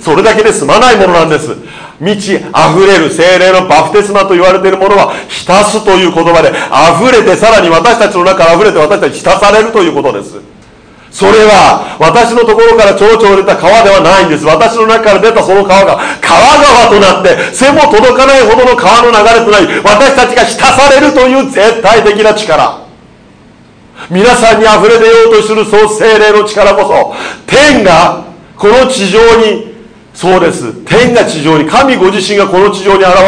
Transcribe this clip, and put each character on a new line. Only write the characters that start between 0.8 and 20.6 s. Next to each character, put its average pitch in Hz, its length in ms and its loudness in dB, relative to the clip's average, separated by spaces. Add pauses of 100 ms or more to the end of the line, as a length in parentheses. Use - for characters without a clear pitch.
い 220 40 2
も 190 120 0
の 180 40 -2
な 165 120 0
ん 160 40 -2
で 151 100 -2
す。 - 120 -10 (500)
満 196 160 -4
ち 196 200 -6
溢 160 500 -2
れ 196 120 2
る 156 120 -2
聖 180 280 0
霊 185 140 2
の 185 140 0
バ 185 240 0
プ 208 80 0
テ 202 60 0
ス 196 80 -8
マ 196 120 0
と 190 80 -8
言 175 80 -2
わ 185 120 2
れ 190 80 -4
て 196 80 -2
い - 20 0
る 190 80 -2
も 190 100 0
の 202 80 0
は - 160 -2 (160)
浸 - 240 -8 (120)
す 202 200 -4
と 202 60 0
い 185 160 0
う 165 80 -4
言 165 100 -2
葉 170 160 2
で、 180 120 0
溢 170 600 -2
れ 226 120 2
て、 180 120 0
さ 220 140 0
ら 214 100 4
に 175 80 0
私 170 300 0
た 208 100 0
ち 190 80 -8
の 175 80 -2
中 180 200 0
か - 0 -
ら 165 100 2
溢 190 100 0
れ 208 80 2
て、 175 60 -4
私 151 220 0
た 143 100 -2
ち - 40 -10
に - 40 -12
浸 180 200 -2
さ 202 140 0
れ 220 100 2
る 226 100 -6
と 214 100 0
い 170 60 -2
う 151 40 -4
こ 208 100 -4
と 131 100 -2
で 101 120 -10
す。 - 120 -18 (760)
そ - 160 -4
れ 214 180 4
は 180 540 0
私 226 340 0
の 233 120 0
と 214 100 0
こ 220 80 2
ろ 226 140 4
か 220 80 2
ら 202 100 2
蝶 208 220 2
々 202 200 2
出 190 80 0
た 190 120 -2
川 185 260 2
で 202 80 2
は - 100 2
な 185 200 2
い 185 60 0
ん - 40 -2
で 151 80 -4
す。 135 80 -8
私 160 300 0
の 220 100 0
中 220 180 0
か 214 100 2
ら 190 40 0
出 220 140 0
た 214 100 0
そ 185 120 0
の 196 100 2
川 190 200 2
が 156 160 -2 (220)
川 170 160 0 (500)
川 - 0 -
と 202 120 2
な 190 200 0
っ 185 40 -2
て、 180 120 2 (160)
背 277 200 0
も 285 200 2
届 247 220 2
か 254 100 0
な 269 140 2
い 254 40 2
ほ 220 140 2
ど 254 80 2
の - 120 2
川 208 260 0
の 240 80 2
流 220 80 2
れ 226 260 2
と 220 60 -2
な 208 100 2
り、 175 60 0 (180)
私 262 320 0
た 247 100 2
ち 240 100 -6
が 233 80 2
浸 - 200 -4